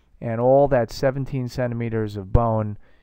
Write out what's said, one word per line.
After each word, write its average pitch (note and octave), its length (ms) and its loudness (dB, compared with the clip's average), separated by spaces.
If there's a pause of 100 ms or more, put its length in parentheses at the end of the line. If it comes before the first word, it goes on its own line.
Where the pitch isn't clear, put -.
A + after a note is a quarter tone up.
(220)
and A#2 180 -4
all C3+ 300 6
that A#2+ 200 2
seventeen C3 600 -4
centimeters A#2 640 -4
of F#2+ 160 -10
bone, A2 460 2 (260)